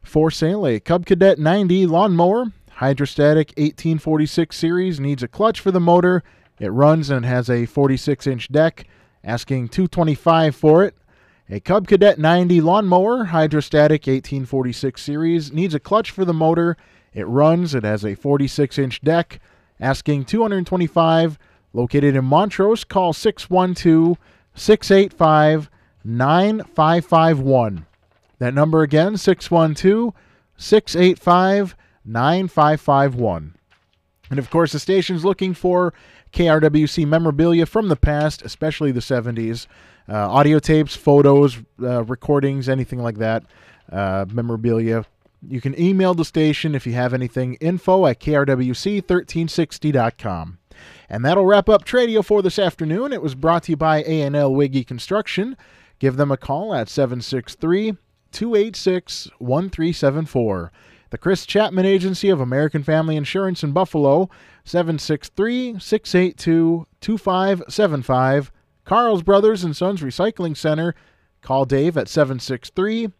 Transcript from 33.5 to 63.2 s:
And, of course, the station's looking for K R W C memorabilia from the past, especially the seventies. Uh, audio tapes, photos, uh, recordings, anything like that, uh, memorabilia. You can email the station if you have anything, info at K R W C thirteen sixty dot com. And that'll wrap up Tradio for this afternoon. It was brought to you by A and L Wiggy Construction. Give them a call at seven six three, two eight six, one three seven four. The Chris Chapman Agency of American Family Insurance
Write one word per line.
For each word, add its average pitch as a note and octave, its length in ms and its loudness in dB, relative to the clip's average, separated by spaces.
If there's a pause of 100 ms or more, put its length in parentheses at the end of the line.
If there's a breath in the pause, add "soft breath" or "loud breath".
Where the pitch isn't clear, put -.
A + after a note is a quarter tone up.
And, C3+ 80 -4
of B2+ 100 -10
course, E3 220 0
the D3+ 80 -6
station's F#3 460 -2
looking F#3+ 280 -2
for F3+ 400 -2 (380 soft breath)
K F3 160 0
R D#3 120 4
W D3+ 280 2
C D#3 180 -2
memorabilia E3 600 2
from G#3+ 220 -2
the D#3 80 2
past, D3 460 -2
especially D3+ 500 -4
the A#2+ 100 -4
seventies. A#2 640 -6 (400 soft breath)
Uh, G#2 220 -4
audio D3 280 4
tapes, D3+ 380 0
photos, C#3+ 640 4 (240)
uh, B2 220 -4
recordings, C#3 600 -4
anything C3 320 -4
like A#2 180 -6
that, A2 260 -4 (480 soft breath)
uh, G2 400 -4
memorabilia. A2+ 760 -2 (420)
You B2+ 140 -8
can C#3 180 -6
email F#3 340 2
the E3 120 -2
station D#3 500 -2
if B2+ 120 -8
you A2+ 60 -6
have B2 200 -2
anything, B2+ 420 -6
info F#3 520 0
at A#2+ 120 -2
K D3+ 160 -2
R C#3 100 2
W B2+ 280 0
C G3 280 -4
thirteen F3 460 -4
sixty D3+ 440 -4
dot A#2+ 260 0
com. F2+ 400 -10 (520 loud breath)
And A2+ 160 -6
that'll F#3 200 2
wrap G3 220 4
up G#3 160 4
Tradio A#3 400 0
for G#3 180 0
this F#3 160 -2
afternoon. F#3+ 540 -4
It G3+ 100 -8
was C#3 140 -6
brought D#3+ 280 0
to E3+ 100 -4
you C#3+ 40 -4
by D#3 260 0
A D#3+ 180 -2
and C#3+ 140 -4
L C#3 180 2
Wiggy C3+ 300 0
Construction. G3+ 760 -6 (420 soft breath)
Give C3+ 160 0
them C#3+ 160 0
a C3 60 -2
call F3+ 360 -8
at A#2+ 140 -4
seven B2 340 -4
six - 340 -8
three, F#3+ 420 -2 (340)
two A3+ 240 -4
eight G#3 200 0
six, - 520 -6 (120)
one C#3+ 300 -2
three E3+ 220 -2
seven D3+ 340 -2
four. G2 460 -4 (400 soft breath)
The - 60 -12
Chris F3+ 280 -4
Chapman F#3+ 400 0
Agency F#3+ 440 0
of E3+ 100 2
American C#3+ 440 -2
Family D#3+ 320 -2
Insurance F#3 480 -4